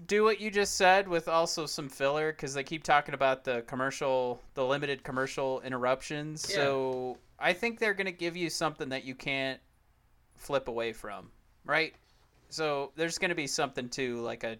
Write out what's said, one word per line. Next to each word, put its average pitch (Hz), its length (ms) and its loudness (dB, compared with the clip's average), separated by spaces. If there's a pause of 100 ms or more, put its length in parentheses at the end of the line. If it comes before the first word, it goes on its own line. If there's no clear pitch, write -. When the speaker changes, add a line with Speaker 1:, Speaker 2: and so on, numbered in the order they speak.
Speaker 1:
do 214 180 6
what 214 160 6
you 214 100 -4
just 202 260 2
said 190 320 8
with 165 200 0
also 165 380 2
some 143 240 -6
filler, 151 420 0
'cause 139 220 -8
they 139 100 -2
keep 156 200 -8
talking 147 300 4
about 131 300 2
the 120 180 -2
commercial, 131 800 0 (140)
the 135 100 0
limited 139 400 0
commercial 131 560 -2
interruptions. 131 880 -2
Speaker 2:
Yeah. 190 80 -2
Speaker 1:
So 131 640 0 (200)
I 160 140 2
think 226 260 -4
they're 214 160 2
gonna 190 180 -2
give 170 240 -4
you 180 120 -2
something 151 400 -2
that 131 160 -4
you 131 100 -8
can't 135 460 -2 (760)
flip 135 320 -2
away 117 260 -2
from, 101 360 -12 (360)
right? 156 280 2 (540)
So 143 480 -2
there's 165 220 -2
gonna 180 160 0
be 156 120 -2
something 135 440 -2
to, 120 300 -2
like, 117 240 -4
a, 113 160 -6